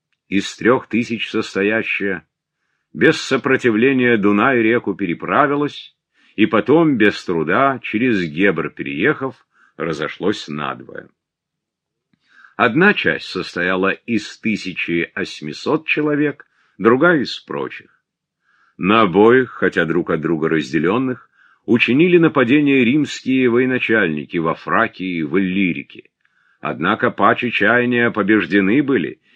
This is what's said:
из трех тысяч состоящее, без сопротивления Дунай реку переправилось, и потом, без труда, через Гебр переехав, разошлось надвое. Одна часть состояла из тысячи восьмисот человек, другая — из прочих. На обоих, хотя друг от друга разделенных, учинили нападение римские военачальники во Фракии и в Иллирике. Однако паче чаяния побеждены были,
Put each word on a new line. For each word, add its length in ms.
из 280
трех 320
тысяч 420
состоящее, 960
без 260
сопротивления 1000
Дунай 440
реку 340
переправилось, 1000
и 100
потом, 520
без 260
труда, 580
через 420
Гебр 460
переехав, 760
разошлось 720
надвое. 600
Одна 380
часть 340
состояла 640
из 480
тысячи 800
восьмисот 720
человек, 580
другая — 440
из 180
прочих. 500
На 240
обоих, 500
хотя 340
друг 260
от 100
друга 280
разделенных, 800
учинили 520
нападение 680
римские 680
военачальники 880
во 180
Фракии 640
и 40
в 160
Иллирике. 720
Однако 500
паче 420
чаяния 600
побеждены 720
были, 380